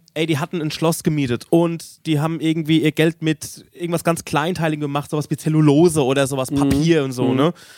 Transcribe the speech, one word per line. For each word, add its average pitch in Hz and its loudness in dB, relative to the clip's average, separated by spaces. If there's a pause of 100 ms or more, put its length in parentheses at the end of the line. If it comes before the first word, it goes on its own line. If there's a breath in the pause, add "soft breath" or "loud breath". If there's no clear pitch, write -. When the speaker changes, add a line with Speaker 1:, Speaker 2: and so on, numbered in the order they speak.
(140)
Speaker 1:
ey, 160 -2
die 160 0
hatten 175 -6
ein 147 -4
Schloss 160 -2
gemietet 143 -2
und 170 -2
die 151 0
haben 160 -4
irgendwie 160 0
ihr 156 2
Geld 160 0
mit - -6
irgendwas 170 -6
ganz 165 -2
Kleinteiligem 156 -2
gemacht, 143 -6
sowas 151 -4
wie - -4
Zellulose 156 4
oder 135 0
sowas, 131 -4
Speaker 2:
Mhm. 143 -2
Speaker 1:
Papier 143 2
und 131 -6
so, 127 -2
Speaker 2:
Mhm. 131 2
Speaker 1:
ne? 160 2 (240 loud breath)